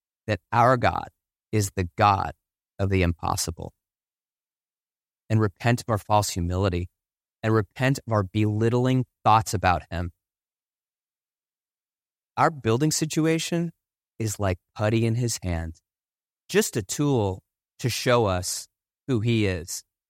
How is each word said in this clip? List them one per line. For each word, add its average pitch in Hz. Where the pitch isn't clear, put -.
that 107
our 120
God 98
is 104
the 90
God 98
of 98
the 95
impossible, 87
and 110
repent 117
of -
our 110
false 104
humility 90
and 110
repent 127
of 113
our 107
belittling 113
thoughts 110
about 90
him. 85
Our 143
building 135
situation 165
is 110
like 95
putty 113
in 113
his 117
hand, 82
just 208
a 117
tool 110
to 123
show 120
us 90
who 123
he 110
is, 87